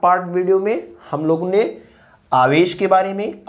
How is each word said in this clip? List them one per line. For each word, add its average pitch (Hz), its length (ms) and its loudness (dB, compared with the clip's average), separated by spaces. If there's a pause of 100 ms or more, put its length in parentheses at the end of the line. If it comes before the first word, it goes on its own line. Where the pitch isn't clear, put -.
पार्ट 180 240 2
वीडियो 180 320 0
में 214 240 -4 (280)
हम 151 140 -4
लोगों 165 240 0
ने 202 260 0 (560)
आवेश 143 420 4
के 196 140 -4
बारे 190 260 2
में, 202 360 -8